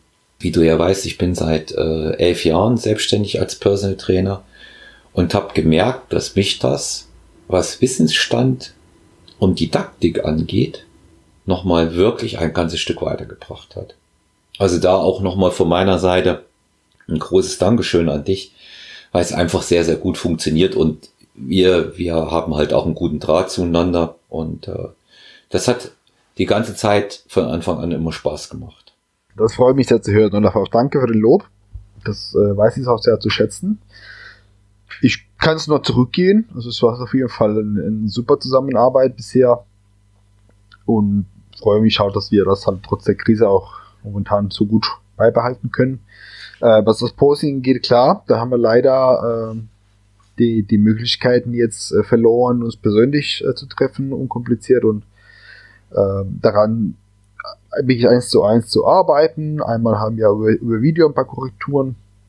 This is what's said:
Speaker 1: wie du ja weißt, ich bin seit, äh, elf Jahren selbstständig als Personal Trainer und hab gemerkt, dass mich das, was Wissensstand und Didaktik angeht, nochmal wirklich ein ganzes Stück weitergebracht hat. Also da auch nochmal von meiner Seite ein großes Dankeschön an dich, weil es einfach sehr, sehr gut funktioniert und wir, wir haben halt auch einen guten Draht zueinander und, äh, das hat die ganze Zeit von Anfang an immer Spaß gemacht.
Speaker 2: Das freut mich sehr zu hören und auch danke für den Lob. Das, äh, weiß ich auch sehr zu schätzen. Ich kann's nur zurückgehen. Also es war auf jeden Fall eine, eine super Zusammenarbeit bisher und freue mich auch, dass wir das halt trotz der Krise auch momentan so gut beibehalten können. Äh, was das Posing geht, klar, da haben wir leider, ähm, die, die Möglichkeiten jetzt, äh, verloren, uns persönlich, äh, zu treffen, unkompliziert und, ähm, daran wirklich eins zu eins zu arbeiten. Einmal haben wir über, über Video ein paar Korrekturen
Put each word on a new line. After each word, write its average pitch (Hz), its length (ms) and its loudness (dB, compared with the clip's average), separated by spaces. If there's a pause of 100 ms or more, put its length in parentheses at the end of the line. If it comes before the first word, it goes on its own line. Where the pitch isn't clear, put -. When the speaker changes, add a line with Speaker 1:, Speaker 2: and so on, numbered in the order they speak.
(380)
Speaker 1:
wie 87 140 -4
du 82 120 4
ja 80 140 4
weißt, 90 280 0
ich 82 120 -10
bin 90 160 -2
seit, 80 380 -2
äh, 80 460 -2
elf 85 260 0
Jahren 95 320 2
selbstständig 107 640 -2
als - 160 -6
Personal 98 400 -2
Trainer 95 480 -2 (680)
und 90 220 0
hab - 220 -4
gemerkt, 80 560 0
dass - 240 -4
mich - 240 -2
das, - 480 -4 (400)
was 90 320 -2
Wissensstand 127 960 0 (680)
und 95 180 2
Didaktik - 680 -2
angeht, 82 600 -2 (640)
nochmal 87 500 -2
wirklich 113 420 0
ein 80 140 -4
ganzes 82 260 -4
Stück - 240 -6
weitergebracht - 720 -10
hat. - 220 -14 (640)
Also 87 200 0
da 90 160 2
auch 92 260 0
nochmal 92 300 0
von 87 180 0
meiner 90 300 2
Seite 90 460 0 (640)
ein 78 100 -4
großes 87 400 0
Dankeschön 90 500 0
an 73 140 -2
dich, - 320 -6 (560)
weil 87 120 0
es 87 100 -6
einfach 85 300 -2
sehr, 85 200 2
sehr 82 140 0
gut 90 200 -4
funktioniert 80 600 -2
und 78 320 -2 (260)
wir, 87 640 0
wir 87 160 -4
haben 80 400 -2
halt 73 180 0
auch - 120 0
einen 80 100 -2
guten 78 240 -4
Draht 82 320 0
zueinander 85 640 -2 (120)
und, 80 400 -10
äh, 90 200 -10 (640)
das - 160 -2
hat - 240 -2 (460)
die - 100 0
ganze 110 300 -2
Zeit 101 500 0
von 87 200 -2
Anfang 85 340 -4
an 85 100 -6
immer 80 220 -4
Spaß - 380 -8
gemacht. - 340 -18 (520)
Speaker 2:
Das 110 180 0
freut 131 220 4
mich 127 100 2
sehr 117 160 2
zu 107 80 -4
hören 104 240 4
und 104 120 2
auch 95 200 0
danke 139 340 0
für 127 60 2
den 110 140 0
Lob. 143 280 4 (560)
Das, - 300 -8
äh, 101 220 2
weiß 110 200 2
ich 127 120 -4
auch 113 100 2
sehr 113 220 2
zu 107 100 -2
schätzen. 185 500 -2 (1200)
Ich - 280 0 (100)
kann's 156 300 0
nur 147 160 2
zurückgehen. 180 720 2
Also 117 140 -10
es - 120 -10
war 120 180 2
auf 123 140 -6
jeden 127 140 0
Fall 107 240 0
eine, 104 320 -2
eine 107 240 -2
super 120 320 0
Zusammenarbeit 131 760 2
bisher 123 480 2 (1200)
und 104 400 0 (300)
freue 107 240 2
mich 110 200 2
auch, 101 120 0
dass 104 200 -6
wir 98 120 6
das 98 220 0
halt 98 160 -2
trotz - 220 -6
der 101 100 2
Krise 110 340 2
auch 98 260 0 (280)
momentan 101 480 -4
so - 160 -2
gut 107 200 0 (300)
beibehalten 120 540 0
können. 131 300 -2 (600)
Äh, 110 240 6
was 110 140 2
das 120 140 -4
Posing 143 500 0
geht, 127 220 0
klar, 131 420 4
da 113 140 2
haben 123 100 -4
wir 123 80 0
leider, 117 920 2
ähm, 110 160 -12 (720)
die, 113 240 2
die 107 140 2
Möglichkeiten 117 760 0
jetzt, 117 380 -4
äh, 104 100 2
verloren, 120 600 2
uns 113 120 -6
persönlich, 127 720 0
äh, 127 60 -2
zu - 120 -16
treffen, 135 460 -4
unkompliziert 123 720 -2
und, 208 220 0 (920)
ähm, 98 460 -2
daran 107 540 0 (840)
wirklich 123 260 2
eins - 220 2
zu 117 140 4
eins 113 240 2
zu - 180 0
arbeiten. 156 720 2
Einmal 113 380 0
haben 110 180 -4
wir 107 140 4
über, 107 200 2
über 113 320 -2
Video 160 240 4
ein 143 80 -2
paar 131 120 0
Korrekturen 135 720 -6 (320)